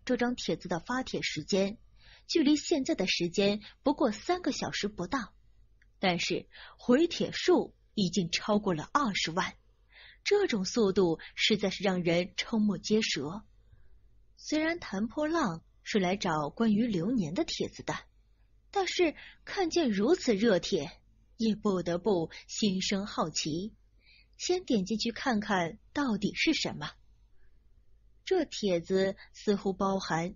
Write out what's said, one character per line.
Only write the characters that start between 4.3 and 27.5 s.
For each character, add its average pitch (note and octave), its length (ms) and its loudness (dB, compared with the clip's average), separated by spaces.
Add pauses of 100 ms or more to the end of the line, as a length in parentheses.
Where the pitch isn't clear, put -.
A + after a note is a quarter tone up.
个 D4 80 -2
小 - 200 -6
时 - 160 -4
不 F#3+ 200 -6
到， - 260 -6 (640)
但 F3+ 220 0
是 - 280 -4 (300)
回 C#4+ 300 4
帖 - 240 -4
数 - 420 2 (220)
已 F3+ 160 2
经 E3+ 180 0
超 - 300 0
过 G3 160 0
了 D3+ 180 -8
二 C4 220 0
十 - 160 -2
万， F#3 240 -4 (680)
这 G4+ 220 4
种 G#3 180 0
速 G3 280 2
度 F3+ 260 4 (160)
实 - 240 2
在 G3 140 0
是 - 120 -6
让 F#3 200 0
人 F3 340 0
瞠 - 220 -2
目 G#3 180 2
结 G#3+ 240 2
舌。 F3+ 400 -4 (920)
虽 - 240 -2
然 E4 200 0
谭 G#3+ 280 -4
破 D4+ 200 -2
浪 C#4+ 360 -2 (180)
是 - 160 -2
来 F3+ 180 2
找 D#3 360 -2
关 A3+ 240 2
于 A3+ 100 2
流 F#3+ 240 0
年 F#3 240 0
的 D4+ 120 -2
帖 - 240 -4
子 - 120 -14
的， - 140 -6 (760)
但 F#4+ 180 0
是 E4+ 280 2 (280)
看 F4 280 -2
见 E4 180 2
如 G#3 240 2
此 B3+ 220 2
热 G3 240 4
帖， D#3+ 320 -2 (440)
也 A3 200 0
不 G3 260 0
得 E3+ 160 -2
不 F3 320 0 (160)
心 F#3 380 -2
生 G3 240 -2
好 F#3+ 240 -4
奇， E3+ 420 -4 (640)
先 F#4 280 -2
点 G#3 200 0
进 A3 140 -4
去 A#3 120 -2
看 A3+ 280 -2
看 G3 400 -2 (140)
到 C4+ 220 0
底 F#3+ 200 -2
是 - 180 2
什 - 240 -4
么。 D3 140 -8 (1300)